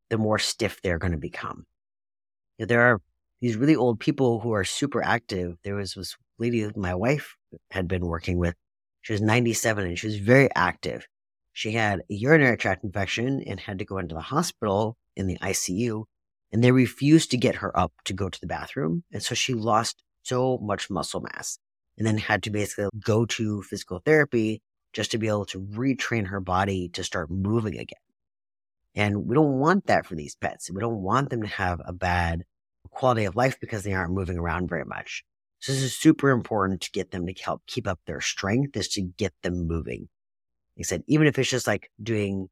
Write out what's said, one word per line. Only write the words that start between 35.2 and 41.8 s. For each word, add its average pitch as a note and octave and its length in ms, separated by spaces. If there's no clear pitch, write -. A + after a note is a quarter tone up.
So - 140
this C3+ 80
is B2+ 160
super D#3 320
important G2+ 520
to - 100
get F#2 200
them F2 140
to F2+ 80
help - 340
keep - 200
up F#2+ 180
their D2 160
strength, A#2+ 560
is F#2+ 120
to G2+ 120
get F#2 400
them F2 260
moving. B1 400
Like G2+ 80
I - 20
said, E2+ 200
even D3+ 200
if C3+ 100
it's B2+ 120
just, B2+ 180
like, G#2 240